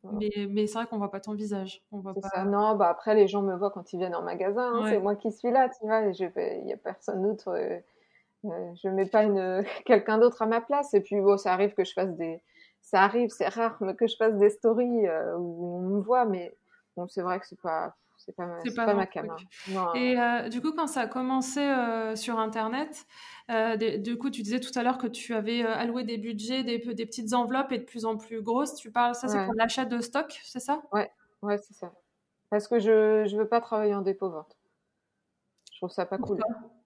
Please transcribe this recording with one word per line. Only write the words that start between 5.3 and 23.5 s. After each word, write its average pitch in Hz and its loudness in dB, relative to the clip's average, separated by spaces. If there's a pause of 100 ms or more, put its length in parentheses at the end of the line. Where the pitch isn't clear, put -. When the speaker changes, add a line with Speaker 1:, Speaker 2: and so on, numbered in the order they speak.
Speaker 1:
suis 240 -2
là, 254 6
tu 240 -10
vois, 220 2
et 190 2
je 190 -2
vais, 180 -4
il - -8
y - -4
a - -4
personne - -6
d'autre, 208 -2
euh... 175 -2 (680)
Euh... 175 -8
je 196 -2
mets 190 2
pas 214 4
une, 190 0
<laughs> - -10
quelqu'un 214 6
d'autre 233 6
à 220 2
ma 226 2
place. 285 0
Et 196 8
puis, 202 0
bon, 196 6
ça 196 0
arrive 202 2
que 185 2
je - -6
fasse 185 -2
des... 165 -6 (400)
Ça 190 4
arrive, 220 2
c'est - -2
rare, 226 -2
mais 190 -2
que 233 2
je 220 -2
fasse 220 2
des 208 8
stories, 226 2
euh, 170 -2
où 175 -6
on 180 -4
me 202 0
voit, 247 4
mais 180 -4 (400)
bon, 180 -8
c'est 185 -4
vrai 185 -2
que - -20
c'est - -20
pas, 165 -4 (320)
C'est - -16
pas 180 -8
ma, 170 -10
Speaker 2:
C'est 233 -6
Speaker 1:
c'est 226 -6
Speaker 2:
pas 233 0
Speaker 1:
pas 208 4
Speaker 2:
ton 202 4
Speaker 1:
ma 190 0
Speaker 2:
truc. - -18
Speaker 1:
came, 156 -6
hein. 165 -12 (320)
Non, 185 -2
Speaker 2:
Et, 247 2
Speaker 1:
euh. 240 2 (220)
Speaker 2:
euh, 233 -6
du 247 -6
coup, 311 -2
quand 311 0
ça 277 -4
a 220 -2
commencé, 262 -2
euh, 233 0
sur 226 -4
Internet, 226 -4 (440)